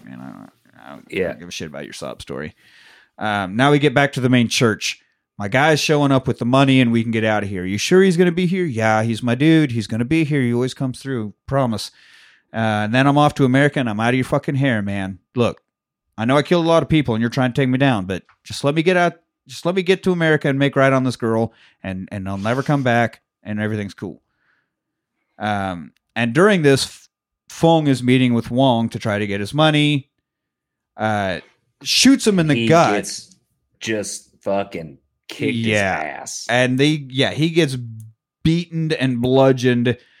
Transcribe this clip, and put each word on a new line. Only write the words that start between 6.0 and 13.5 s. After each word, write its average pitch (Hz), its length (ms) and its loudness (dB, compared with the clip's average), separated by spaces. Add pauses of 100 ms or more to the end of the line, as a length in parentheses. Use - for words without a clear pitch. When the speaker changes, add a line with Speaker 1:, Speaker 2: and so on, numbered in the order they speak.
Speaker 1:
up 131 160 0
with 120 100 -2
the 127 80 -6
money, 131 360 4
and 117 100 2
we 117 100 2
can 113 100 -4
get 110 120 0
out 107 180 0
of 98 80 -6
here." 92 160 -6
"You 98 140 -4
sure 185 240 4
he's 190 140 4
gonna 180 140 4
be 180 140 -2
here?" 180 200 -2
"Yeah, 110 360 2
he's 113 220 -2
my 120 100 0
dude. 151 380 4
He's 113 160 -4
gonna 113 180 -4
be 160 180 0
here. 147 200 -2
He 120 100 0
always 123 220 -2
comes 127 240 -8
through. 117 340 -8 (140)
Promise. 127 420 -2 (640)
Uh, 107 320 -2
and 107 80 -4
then 131 140 2
I'm 143 100 4
off 147 180 4
to 143 100 2
America, 139 340 2